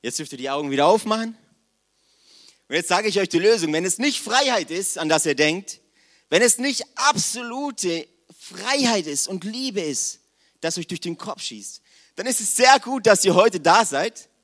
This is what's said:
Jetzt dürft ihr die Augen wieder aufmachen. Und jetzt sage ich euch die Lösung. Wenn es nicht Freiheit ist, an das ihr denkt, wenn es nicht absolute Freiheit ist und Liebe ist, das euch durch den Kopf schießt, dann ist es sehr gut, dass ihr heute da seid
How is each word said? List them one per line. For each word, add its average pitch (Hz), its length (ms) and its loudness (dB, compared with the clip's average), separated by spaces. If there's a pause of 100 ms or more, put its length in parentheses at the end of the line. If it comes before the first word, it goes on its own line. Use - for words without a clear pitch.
Jetzt 123 180 -8
dürft 151 140 -12
ihr 135 40 -14
die 131 120 -8
Augen 143 200 -4
wieder 139 180 2
aufmachen. 220 500 0 (1300)
Und 135 80 -6
jetzt 170 140 -2
sage 202 180 2
ich 190 140 0
euch 185 80 -2
die 170 100 0
Lösung. 190 320 2
Wenn 165 140 -2
es 190 140 -2
nicht 269 200 -2
Freiheit 240 500 0
ist, 180 280 -6
an 160 100 -4
das 156 180 2
ihr 147 100 2
denkt, 165 440 -2 (480)
wenn 175 140 4
es 240 160 4
nicht 262 260 -4 (120)
absolute 240 1080 -4 (320)
Freiheit 220 720 -2
ist 147 220 -4
und 185 160 -8
Liebe 220 340 -6
ist, 151 400 -6 (400)
das 165 180 -4
euch 170 100 -8
durch 175 120 -8
den 165 180 -8
Kopf 190 240 -12
schießt, - 400 -14 (360)
dann 214 100 -6
ist 254 120 -2
es 214 160 -4
sehr 254 240 8
gut, 247 260 -6
dass 202 200 6
ihr 180 100 4
heute 185 240 4
da 175 240 6
seid 185 460 -4 (140)